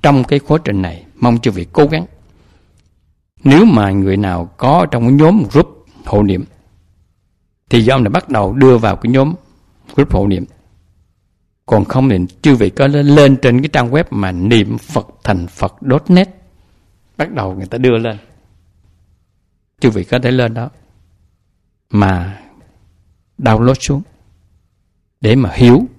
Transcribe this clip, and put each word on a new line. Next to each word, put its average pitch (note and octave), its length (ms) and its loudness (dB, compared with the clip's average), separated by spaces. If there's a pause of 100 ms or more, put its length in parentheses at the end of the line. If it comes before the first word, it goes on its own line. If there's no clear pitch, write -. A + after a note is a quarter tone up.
Trong C#3+ 220 2
cái C#3+ 140 -2
quá D#3 260 -2
trình G2 180 -4
này, E2+ 220 -10 (100)
mong A#2+ 240 0
chư A#2 120 -2
vị F#2 220 -8
cố D3 140 2
gắng. D#3+ 200 -6 (1400)
Nếu D3 200 6
mà A2 260 2
người G2 260 -2
nào F2+ 400 -4
có D#3+ 340 0
trong A#2+ 120 -4
cái A#2+ 100 2
nhóm D#3+ 300 4 (100)
group - 340 -2 (180)
hộ G#2 180 0
niệm, F#2+ 220 -2 (1300)
thì A#2 120 4
do B2 120 2
ông B2+ 100 0
đã G2+ 60 -2
bắt F3 180 -4
đầu G#2 240 -2
đưa C3 260 4
vào G#2 180 -2
cái A2+ 160 -4
nhóm C3+ 220 0 (600)
group D3 180 0
hộ G2 140 0
niệm. F#2 180 -4 (1200)
Còn G#2 180 0
không C3 240 -2
thì G2+ 100 0 (240)
chư D3 120 4
vị G#2 160 0
có C3+ 160 -2
lên, C#3+ 200 0
lên C#3+ 360 6
trên B2 200 2
cái D#3 60 -4
trang B2 220 -2
web D3+ 200 -2
mà G2 220 -4
niệm A2 460 0
phật - 300 -8 (160)
thành F2+ 220 -4
phật - 280 -8 (160)
chấm C#3 180 0
net. F#3 200 4 (880)
Bắt E3+ 160 -8
đầu F#2+ 220 -8
người F#2+ 120 -12
ta A#2+ 120 -10
đưa B2 200 0
lên. A2+ 200 -8 (1600)
Chư B2+ 100 2
vị G2 140 -6
có B2 180 -4
thể B2 80 -2
lên B2 240 -2
đó A#2 160 -10 (1200)
mà F#2+ 520 -4 (960)
download A#2 360 2
xuống C#3 280 -6 (1160)
để A2 160 2
mà A2+ 180 0
hiểu B2+ 320 4 (120)